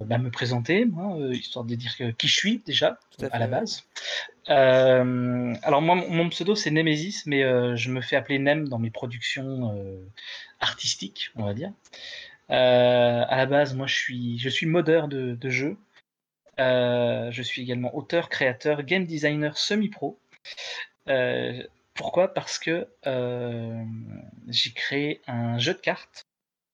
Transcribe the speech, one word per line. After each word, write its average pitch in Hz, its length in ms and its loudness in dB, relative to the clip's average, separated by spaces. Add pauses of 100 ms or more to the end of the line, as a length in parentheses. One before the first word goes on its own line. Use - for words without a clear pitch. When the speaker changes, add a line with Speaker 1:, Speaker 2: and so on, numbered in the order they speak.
Speaker 1:
bah, 117 140 0
me 127 120 -2
présenter, 127 540 0
moi, 185 320 -2
euh, 135 160 -4
histoire 120 320 -8
de 120 100 -4
dire 117 220 -8
que, 120 140 -4
qui 113 160 -4
je - 80 2
suis 226 240 0
déjà, 156 400 0 (180)
Speaker 2:
Tout 139 80 -6
à 131 100 -4
Speaker 1:
à 117 40 -2
la 117 80 2
Speaker 2:
fait, 131 60 -2
ouais. 131 60 0
Speaker 1:
base. 226 240 -6 (680)
Euh, 127 1040 6 (100)
alors 147 180 4
moi, 165 140 6
mon, 180 140 -2
mon 170 200 2
pseudo 180 260 0
c'est 170 160 -2
Nemesis, 160 540 0
mais, 139 180 2
euh, 123 320 4
je 120 160 -4
me 127 100 -2
fais 120 140 -4
appeler 139 240 0
Nem 143 280 2
dans 123 120 -4
mes 113 100 -2
productions, 123 840 -6
euh, 98 220 -10 (640)
artistiques, - 760 -6
on 110 80 -6
va 101 100 -2
dire. 160 180 -8 (800)
Euh, 123 760 6
à 131 100 2
la 131 80 4
base, 139 300 2
moi, 131 100 -4
je - 100 0
suis, 120 440 -4
je 127 100 -4
suis 127 160 -2
modeur 160 420 4
de, 131 280 -4
de 123 140 -6
jeux. 135 280 -2 (800)
Euh, 123 720 2
je 117 100 -8
suis 127 200 -6
également 123 340 -4
auteur, 170 340 -2
créateur, 143 540 0
game 180 220 0
designer 151 520 0
semi-pro. - 600 -2 (880)
Euh, 123 560 0 (300)
pourquoi ? - 400 0
Parce - 260 -6
que, 165 280 -2 (200)
euh, 120 760 -4 (640)
j'ai 120 240 -2
créé 143 560 -4
un 117 300 -2
jeu 135 160 0
de 180 60 -6
cartes, - 440 -6 (500)